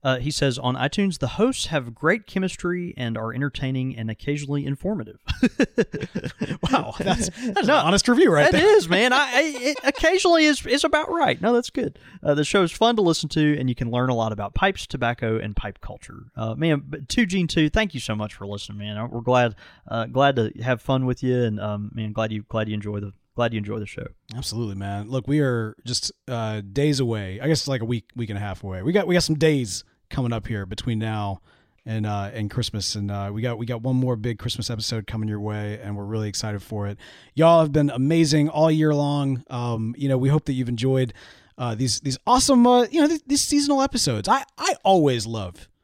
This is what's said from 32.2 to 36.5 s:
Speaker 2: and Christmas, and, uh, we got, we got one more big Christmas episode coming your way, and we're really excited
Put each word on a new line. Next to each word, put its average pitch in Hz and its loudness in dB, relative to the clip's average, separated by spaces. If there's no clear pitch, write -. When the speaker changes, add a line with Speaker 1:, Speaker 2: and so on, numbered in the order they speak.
Speaker 2:
and 104 -6
Christmas, - -4
and, 101 -4
uh, 101 -4
we 107 -6
got, 120 -4
we 117 -6
got 117 -6
one 127 0
more 127 0
big 110 -6
Christmas - -6
episode 110 -6
coming 110 -4
your 104 -4
way, 104 -6
and 101 -8
we're 101 -8
really 107 -4
excited 104 -6